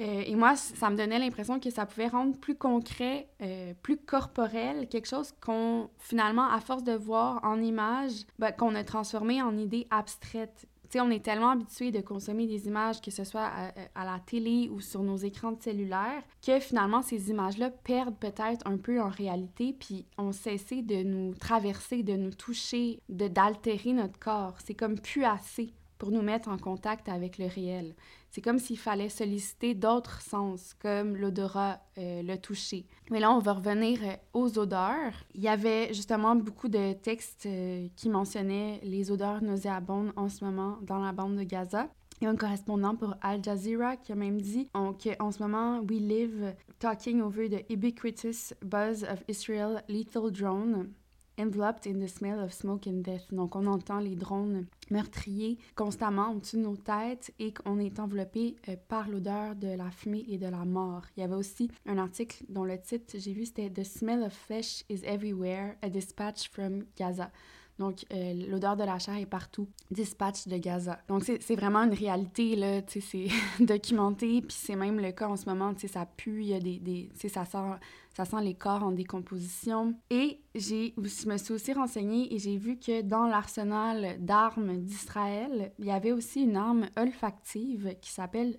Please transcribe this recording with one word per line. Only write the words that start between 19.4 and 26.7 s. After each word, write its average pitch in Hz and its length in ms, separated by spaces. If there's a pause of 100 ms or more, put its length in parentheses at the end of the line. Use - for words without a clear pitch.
puis 185 280 (100)
ont 202 160
cessé 202 480
de 208 220
nous 185 320
traverser, 220 680
de 196 120
nous 190 180
toucher, 240 800
de, 196 180
d'altérer 208 640
notre 220 260
corps. 202 360 (100)
C'est - 80
comme 214 260
plus 277 260
assez 226 500 (240)
pour 202 120
nous 220 120
mettre 220 260
en 196 80
contact 190 520